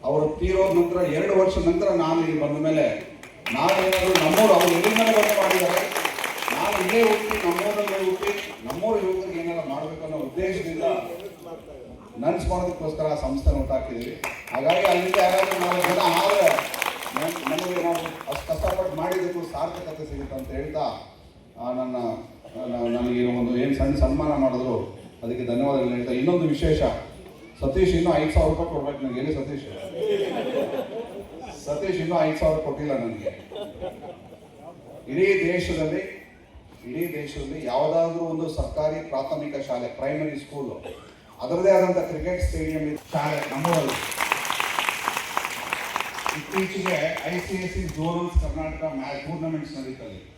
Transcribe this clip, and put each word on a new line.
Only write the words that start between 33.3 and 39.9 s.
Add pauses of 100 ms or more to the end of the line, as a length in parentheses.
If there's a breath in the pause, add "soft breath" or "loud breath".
ಇಡೀ
ದೇಶದಲ್ಲಿ, (640)
ಇಡೀ
ದೇಶದಲ್ಲಿ
ಯಾವುದಾದ್ರೂ
ಒಂದು
ಸರ್ಕಾರಿ
ಪ್ರಾಥಮಿಕ (120)
ಶಾಲೆ,
ಪ್ರೈಮರಿ